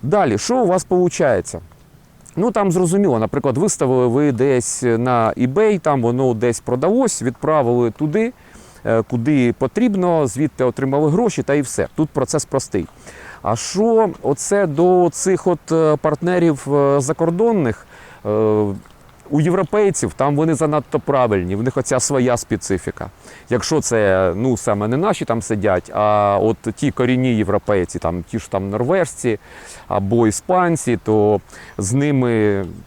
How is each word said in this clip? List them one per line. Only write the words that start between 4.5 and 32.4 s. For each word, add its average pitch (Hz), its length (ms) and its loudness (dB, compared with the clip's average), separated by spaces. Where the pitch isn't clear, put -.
на 117 540 2
eBay, 185 420 2
там 143 240 0
воно 123 320 2
десь 117 260 -2
продалось, 190 640 0
відправили 123 680 0
туди, 175 420 -2
е, 113 160 2
куди 123 500 0
потрібно, 180 760 0
звідти 131 380 -2
отримали 139 460 0
гроші, 190 320 0
та 143 120 0
і 147 60 2
все. 123 340 -4
Тут 156 160 -2
процес 139 340 -4
простий. 101 420 -4
А 110 140 -2
що 220 540 0
оце 196 440 0
до 175 460 4
цих - 340 -2
от, 175 260 -2
е, 160 240 2
партнерів, 160 760 0
е, 143 260 4
закордонних, 170 840 0
е, 107 380 2
у 147 100 2
європейців, 185 720 0
там 143 240 0
вони 160 180 0
занадто 147 460 -2
правильні, 104 560 0
в 104 60 -4
них 131 140 -2
оця 131 240 -2
своя 123 360 0
специфіка. - 760 -6
Якщо 127 300 0
це, 95 560 2
ну, 120 200 0
саме 104 320 -2
не 120 80 0
наші 185 280 -2
там 113 180 -2
сидять, 98 520 -2
а 104 480 2
от 110 140 2
ті 143 140 -2
корінні 123 460 0
європейці, 98 640 0
там, 87 240 -4
ті 113 160 -8
ж - 120 -10
там 98 200 -4
норвежці 123 680 -2
або 101 380 0
іспанці, 165 800 0
то 104 360 2
з 98 140 -4
ними 120 720 0